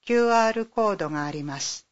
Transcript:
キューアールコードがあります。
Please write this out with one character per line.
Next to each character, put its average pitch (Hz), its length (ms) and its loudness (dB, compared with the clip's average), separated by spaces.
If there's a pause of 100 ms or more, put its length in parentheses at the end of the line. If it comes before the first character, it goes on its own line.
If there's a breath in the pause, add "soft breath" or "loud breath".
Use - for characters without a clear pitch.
キ 240 80 0
ュ 240 160 4
ー 226 180 4
ア - 20 2
ー 220 40 -2
ル 226 120 -4
コ 220 260 0
ー 196 40 -2
ド 156 140 -4
が 147 160 -4
あ 147 60 -6
り 147 120 -8
ま 143 160 -8
す。 - 320 -8